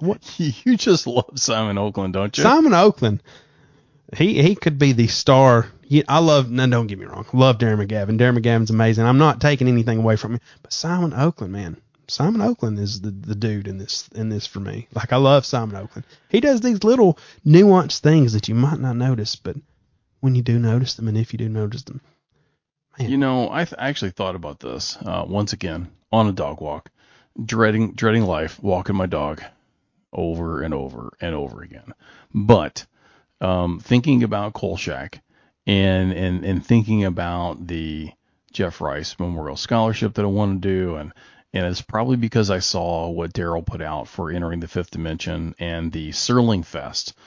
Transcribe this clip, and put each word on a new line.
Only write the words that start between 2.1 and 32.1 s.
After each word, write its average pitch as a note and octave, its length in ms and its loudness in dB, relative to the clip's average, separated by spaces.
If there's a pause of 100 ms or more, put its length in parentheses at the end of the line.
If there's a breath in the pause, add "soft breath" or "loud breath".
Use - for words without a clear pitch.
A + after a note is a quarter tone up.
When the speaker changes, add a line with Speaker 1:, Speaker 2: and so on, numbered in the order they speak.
Speaker 2:
don't G2+ 220 -2
you? C#3+ 60 0
Speaker 1:
Simon C#4 320 6
Oakland, E3+ 480 4 (920 soft breath)
he, E3 260 4
he F#3+ 140 6
could D3+ 220 -2
be C#3 140 6
the A#2 140 4
star. C3 600 4 (160)
Yeah, D3 240 4
I C#3+ 120 4
love, C#3+ 300 4
no, B2+ 180 2
don't A#2 180 2
get G2+ 140 -8
me F#2 40 -14
wrong, - 280 -14
love B2+ 260 6
Darren G#2+ 260 2
McGavin. G#2 340 -2
Darren B2 200 4
McGavin's A2+ 320 2
amazing. A2+ 340 2
I'm B2+ 140 4
not D3+ 220 4
taking C#3+ 280 2
anything A#2 300 2
away A2 180 2
from A2 180 -6
him, A#2+ 60 -6 (220 soft breath)
but - 100 -18
Simon E3+ 400 -2
Oakland, B2 400 -2
man, F#2+ 240 -10 (340)
Simon A#3 320 -2
Oakland A#2+ 360 -2
is G2+ 220 -6
the, G#2 100 -8
the G2+ 240 -10
dude G#2 340 -4
in F#2+ 100 -10
this, - 360 -12
in A2 140 -6
this G#2 180 -6
for - 140 -12
me. G2+ 340 -10
Like, - 180 -4
I B2 40 4
love C3+ 300 4
Simon A2 300 -6
Oakland. - 280 -14 (240 soft breath)
He A3 120 2
does C4 200 2
these A3 240 0
little A3 340 4 (280 loud breath)
nuanced F3+ 540 6
things D3 340 4
that G#2 140 -2
you A2 60 -2
might C3 260 2
not B2+ 160 -2
notice, A#2+ 400 -2
but - 200 -10 (640)
when C3 140 2
you B2 80 2
do A#2 160 0
notice A#2+ 360 0
them, A2+ 140 -6
and G#2+ 80 0
if A2+ 160 -2
you A2 60 -6
do A2+ 100 -4
notice A2 340 -6
them, - 180 -18 (960)
man. B2 120 -4
Speaker 2:
You C3+ 80 0
know, C3 320 0
I D#3+ 140 -4
th-, - 140 -10
I C3 100 -6
actually A2 220 -6
thought F#2 240 -6
about D#2+ 260 -12
this, - 440 -10
uh, F2 220 -6
once G#2 260 -2
again F2 360 -8 (240)
on A2 160 4
a G2 40 0
dog D#2+ 280 -6
walk, - 300 -12 (520 soft breath)
dreading, A2 500 2
dreading - 320 2
life, D#2+ 380 -4
walking G2 340 0
my F#2 100 0
dog D#2 360 -4 (720)
over E2 500 -4
and D#2+ 120 -4
over C2 460 -10
and E2+ 140 -6
over C#2 280 -10
again. - 320 -20 (400 soft breath)